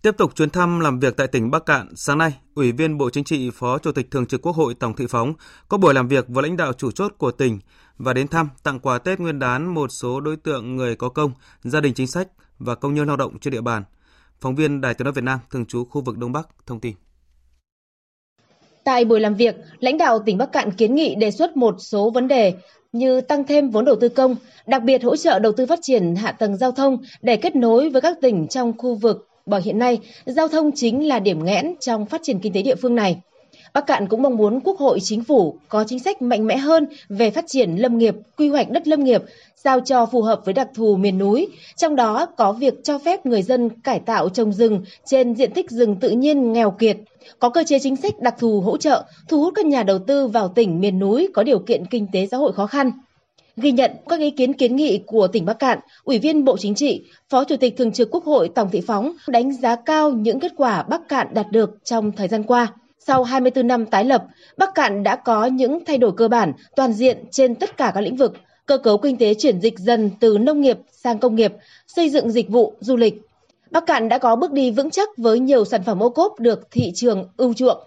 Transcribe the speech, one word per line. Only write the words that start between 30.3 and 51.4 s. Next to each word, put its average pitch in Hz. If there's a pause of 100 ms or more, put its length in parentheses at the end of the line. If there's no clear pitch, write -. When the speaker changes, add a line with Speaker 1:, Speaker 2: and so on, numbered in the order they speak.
Speaker 2:
thông 311
chính 254
là 254
điểm 170
nghẽn 269
trong 220
phát 320
triển 202
kinh 196
tế 196
địa 254
phương 240
này. 196 (520)
Bắc 285
Cạn 202
cũng 220
mong 262
muốn 214
Quốc 381
hội, 277
Chính 220
phủ 208 (100)
có 214
chính 254
sách 392
mạnh 226
mẽ 262
hơn 302 (220)
về 208
phát 330
triển 208
lâm 233
nghiệp, 220 (220)
quy 294
hoạch 277
đất 294
lâm 294
nghiệp, 240 (400)
sao 262
cho 254
phù 233
hợp 214
với 190
đặc 262
thù 220
miền 190
núi, 208 (300)
trong 302
đó 240
có 214
việc 247 (100)
cho 285
phép 339
người 233
dân 240
cải 226
tạo 185
trồng 214
rừng 208 (220)
trên 247
diện 233
tích 359
rừng 220
tự 220
nhiên 254
nghèo 226
kiệt, 214 (420)
có 247
cơ 339
chế 277
chính 269
sách 403
đặc 233
thù 220
hỗ 240
trợ, 277 (220)
thu 294
hút 349
các 415
nhà 277
đầu 190
tư 269
vào 214
tỉnh 185
miền 190
núi 233
có -